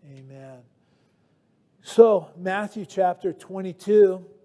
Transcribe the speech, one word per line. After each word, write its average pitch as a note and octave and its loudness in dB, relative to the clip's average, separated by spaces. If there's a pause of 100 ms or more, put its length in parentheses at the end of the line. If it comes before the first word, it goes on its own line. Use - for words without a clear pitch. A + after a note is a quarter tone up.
(120)
Amen. C3+ -20 (1200)
So, G#3+ 2
Matthew F#3+ -8
chapter F3+ -4
twenty-two F#3+ 0 (200)